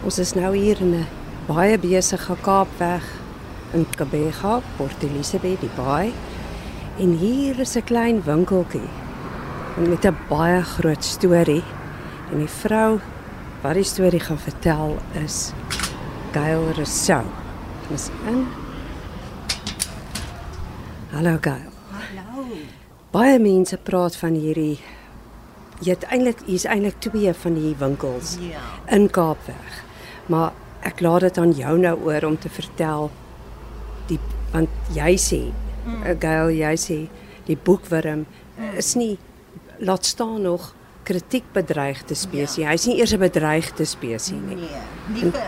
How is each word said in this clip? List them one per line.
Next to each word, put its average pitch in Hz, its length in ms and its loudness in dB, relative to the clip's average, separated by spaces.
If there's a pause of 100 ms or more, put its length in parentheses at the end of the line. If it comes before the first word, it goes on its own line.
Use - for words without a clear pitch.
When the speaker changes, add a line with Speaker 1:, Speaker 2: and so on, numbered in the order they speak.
(100)
Speaker 1:
Ons - 80 -2
is 180 160 0
nou 185 220 2
hier 202 260 4
in 175 120 4
'n 160 120 0 (400)
baie 185 320 4
besige 180 640 2
Kaapweg 180 640 2 (720)
in 165 120 4 (100)
Kebega, 156 640 0 (160)
Port 139 260 -6
Elizabeth, 180 580 -2
die 117 160 -4
baai. 147 360 0 (840)
En 185 200 4
hier 254 420 2
is 247 160 -2
'n 226 80 2
klein 233 400 2
winkeltjie 165 640 2 (880)
met 170 280 2
'n 170 120 6 (120)
baie 170 340 4
groot 160 420 0
storie. 170 580 4 (680)
En - 60 -2
die 151 100 -2
vrou 220 520 2 (640)
wat 139 120 0
die 196 100 4
storie 180 360 4
gaan 156 180 -2
vertel 151 580 0 (280)
is - 280 -6 (800)
Gail 160 400 2
Rousseau. 151 520 2 (680)
Ons 147 180 -6 (180)
in. 247 200 0 (2750)
Hallo 160 280 2
Gail. 135 300 -4 (200)
Speaker 2:
Hallo. 208 560 -12 (680)
Speaker 1:
Baie 247 260 8
mense 190 380 6
praat 180 400 0
van 165 180 0
hierdie, 156 440 0 (1000)
jy 175 100 -2
het 175 140 0
eintlik, 247 420 2
hier's 175 180 0
eintlik 202 360 0
twee 208 340 2
van 170 200 0
die 156 240 0
winkels 135 640 -2
Speaker 2:
Ja. - 560 -6
Speaker 1:
in 202 140 8
Kaapweg. - 760 -2 (420)
Maar 165 260 2 (300)
ek - 180 -6
laat 175 200 8
dit 180 180 4
aan 170 140 8
jou 147 260 4
nou 170 260 6
oor 151 200 2
om 156 140 2
te 165 100 -8
vertel 156 600 -2 (960)
die, 156 120 0 (340)
want 160 160 2 (260)
jy 160 220 4
sê, 131 340 0 (340)
Speaker 2:
Mm. 233 200 -6
Speaker 1:
eh, 175 160 0
Gail, 160 300 4
jy 156 260 2
sê 160 320 -2 (380)
die 160 100 0
boekwurm, 160 720 2 (320)
eh, 226 120 -8
Speaker 2:
Mm. 202 60 -8
Speaker 1:
is - 180 -2
nie, 226 240 0 (600)
laat 185 280 0
staan 220 360 -2
nog 175 300 -2 (300)
kritiek 196 500 -2
bedreigde 147 600 -2
spesies. 143 420 -4
Speaker 2:
Ja. 156 140 0
Speaker 1:
Hy's 170 160 2
nie 240 140 2
eers 220 120 6
'n 208 60 2
bedreigde 160 680 2
spesies 120 460 -4
nie. 196 260 -6
Speaker 2:
Nee, 170 120 -8 (400)
nie 220 140 -2
Speaker 1:
En 175 100 2
Speaker 2:
vir 247 160 -4